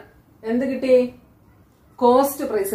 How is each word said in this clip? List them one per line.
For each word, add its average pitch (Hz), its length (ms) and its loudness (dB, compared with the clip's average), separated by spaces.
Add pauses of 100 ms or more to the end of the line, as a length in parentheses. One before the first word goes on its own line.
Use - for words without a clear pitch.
(500)
എന്ത് 247 220 -2
കിട്ടി? 254 240 2 (1040)
Cost 262 480 2
price 208 240 -4